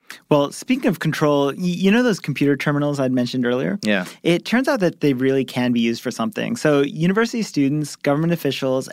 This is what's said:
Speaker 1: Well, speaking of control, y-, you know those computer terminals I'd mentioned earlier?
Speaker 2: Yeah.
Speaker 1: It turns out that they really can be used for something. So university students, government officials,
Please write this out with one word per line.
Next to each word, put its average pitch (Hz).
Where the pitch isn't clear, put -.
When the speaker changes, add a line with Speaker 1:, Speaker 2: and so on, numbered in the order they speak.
Speaker 1:
Well, 143
speaking -
of 165
control, 143
y-, -
you 180
know 233
those 226
computer 143
terminals 143
I'd 131
mentioned 123
earlier? 147
Speaker 2:
Yeah. 95
Speaker 1:
It 170
turns 254
out 277
that 175
they 143
really 135
can 123
be 120
used 113
for 123
something. 113
So 143
university 196
students, 147
government 156
officials, 131